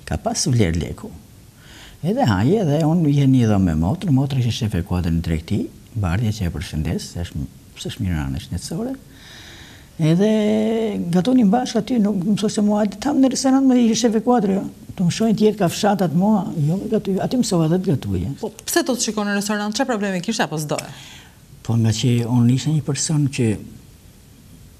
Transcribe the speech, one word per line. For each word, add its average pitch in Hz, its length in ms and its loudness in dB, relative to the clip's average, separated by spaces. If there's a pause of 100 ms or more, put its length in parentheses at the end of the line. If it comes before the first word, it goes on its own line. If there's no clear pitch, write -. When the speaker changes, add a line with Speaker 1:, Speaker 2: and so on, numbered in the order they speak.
Speaker 1:
ka - 120 -6
pas - 300 -4
vlerë 107 340 2
leku. - 300 -10 (920)
Edhe 226 200 0
haje, 127 380 2
edhe 151 220 0
unë 156 280 2
je 143 140 2
një 131 220 4
dhomë 98 160 4
me 87 100 2
motrë, 101 400 0
motrë 139 240 0
ishe 120 140 0
shefe 98 320 -2
kuadrë 87 260 -2
në 85 120 0
tregti, 85 440 -4 (300)
bardhja 104 340 -2
që 98 160 -4
e 85 40 -2
përshëndes, 78 500 -4
se - 200 -14
është, 85 220 -8 (340)
se - 120 -12
është - 180 -10
mirë 82 220 -2
anë 67 100 -6
shëndetësore. 214 560 -8 (1040)
Edhe 170 320 2 (800)
gatonim 196 400 4
bashkë 247 280 0
aty, 247 200 -2
nuk 208 260 2
më 202 160 2
thoshte 214 220 0
mua, 208 220 2
"Hajde, 196 160 -4
tham 277 200 0
në 262 100 6
restorant, 269 360 2
më 254 80 6 (160)
ishe 226 40 2 (140)
shefe 214 120 2
kuadrë, 220 340 2
jo. 196 100 -2 (320)
Të 190 100 0
më 165 40 2
shojnë 220 280 2
tjetë 214 200 4
ka 180 100 2
fshatat 196 460 0
mua, 185 420 2
jo 156 200 2
me 208 140 -4
gatuj, 196 300 0
aty 175 160 -2
mësova 170 320 2
dhe 175 100 2
të 185 80 -4 (100)
gatuje." 95 320 -4 (120)
Speaker 2:
Po, 214 100 -6 (160)
pse 349 180 0
do 277 100 -2
të - 80 -4
shikon 214 240 -4
në 202 120 -2
restorant, 208 360 -4
çfarë 269 120 -2
problemi 202 340 -2
kishte 226 220 -2
apo 156 140 -4
s'doje? 151 300 -4 (760)
Speaker 1:
Po 113 140 -4
nga 113 140 2
që 120 360 0
unë 120 280 4
isha 139 160 -2
një 156 120 0
person 147 460 0
që 117 280 0 (1200)